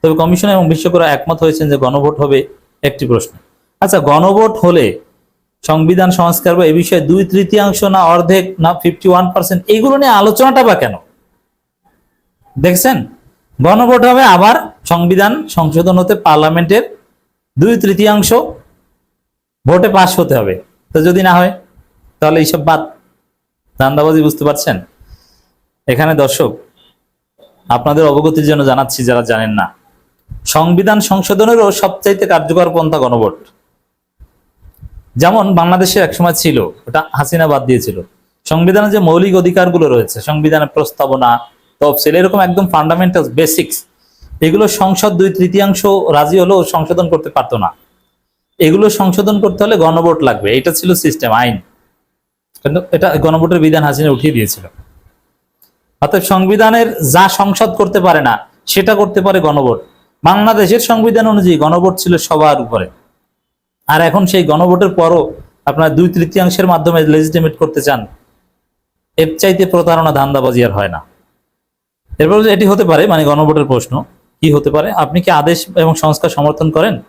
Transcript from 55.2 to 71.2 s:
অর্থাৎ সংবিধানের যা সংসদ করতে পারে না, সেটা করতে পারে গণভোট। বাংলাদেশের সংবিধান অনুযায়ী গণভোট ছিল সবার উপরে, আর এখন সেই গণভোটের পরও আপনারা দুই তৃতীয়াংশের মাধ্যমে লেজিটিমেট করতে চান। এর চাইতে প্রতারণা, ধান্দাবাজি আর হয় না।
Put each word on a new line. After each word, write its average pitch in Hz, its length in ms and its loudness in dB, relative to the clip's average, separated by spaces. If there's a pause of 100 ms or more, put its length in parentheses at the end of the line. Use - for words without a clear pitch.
অর্থাৎ 180 220 -2
সংবিধানের 214 640 2 (260)
যা 180 100 6 (160)
সংসদ 202 300 0 (100)
করতে 196 200 0
পারে 175 220 2
না, 123 120 0 (320)
সেটা 196 300 0
করতে 202 260 0
পারে 190 180 0
গণভোট। 143 400 0 (440)
বাংলাদেশের 208 640 2
সংবিধান 226 380 2
অনুযায়ী 185 300 2
গণভোট 175 400 0
ছিল 180 200 0
সবার 156 440 0
উপরে, 113 260 -6 (1000)
আর 151 140 0
এখন 170 300 0
সেই 180 200 0
গণভোটের 180 480 2
পরও 165 220 2 (440)
আপনারা 151 240 0
দুই 151 200 0
তৃতীয়াংশের 180 580 -2
মাধ্যমে 165 320 0 (140)
লেজিটিমেট 156 440 0
করতে 156 240 -4
চান। 135 180 -2 (1200)
এর 160 200 0
চাইতে 190 280 0
প্রতারণা, 165 460 0
ধান্দাবাজি 139 540 0
আর 104 120 -2
হয় 98 180 -4
না। 76 40 -10 (1200)